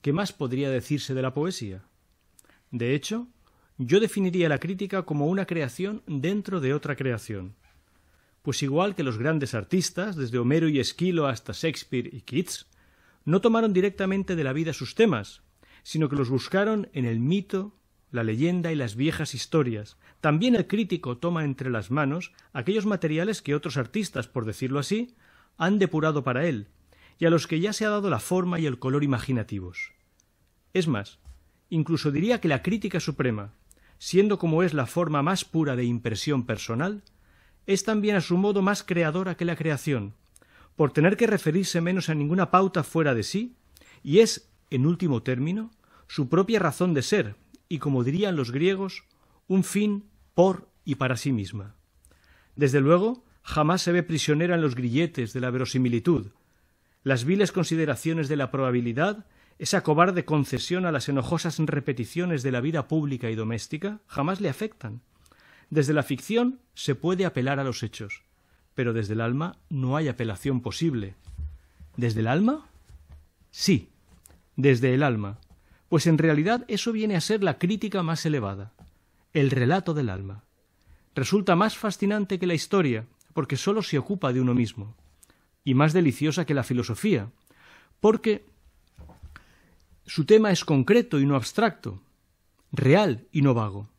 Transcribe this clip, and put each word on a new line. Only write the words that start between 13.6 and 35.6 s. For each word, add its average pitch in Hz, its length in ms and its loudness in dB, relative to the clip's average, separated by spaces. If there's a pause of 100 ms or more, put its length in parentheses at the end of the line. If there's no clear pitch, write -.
directamente 190 640 0
de 156 80 -2
la 131 100 -2
vida 160 180 -2
sus - 220 -10
temas, 139 480 0 (400)
sino 156 260 0
que 143 80 -2
los 127 140 0
buscaron 202 640 0
en 131 100 -2
el 113 160 0
mito, 190 560 -2 (340)
la 120 140 -2
leyenda 165 480 0
y 156 40 -2
las 117 200 -4
viejas 151 380 -2
historias. 117 640 -2 (240)
También 165 320 2
el 190 120 2
crítico 175 520 -4
toma 170 260 -2
entre 131 240 -4
las 110 220 -4
manos 147 420 -2 (220)
aquellos 190 320 -2
materiales 175 560 -2
que 143 120 -2
otros 147 220 -4
artistas, 139 520 -4
por 113 180 -6
decirlo 131 320 -4
así, 214 360 -4 (440)
han 196 200 2
depurado 156 460 2
para 135 220 0
él, 110 220 -4 (500)
y 165 80 2
a 165 40 6
los 165 160 4
que 165 140 -2
ya 202 140 -2
se 220 100 -4
ha 208 60 2
dado 202 180 0
la 123 100 0
forma 180 400 -2
y 160 60 -2
el 131 140 -2
color 135 260 0
imaginativos. 107 880 -4 (800)
Es 175 160 0
más, 104 300 -4 (500)
incluso 156 420 0
diría 202 300 0
que 180 80 0
la 135 140 0
crítica 202 360 -2
suprema, 113 540 -4 (460)
siendo 202 400 2
como 165 240 2
es 170 100 2
la 135 140 0
forma 156 360 0
más 180 220 0
pura 147 320 0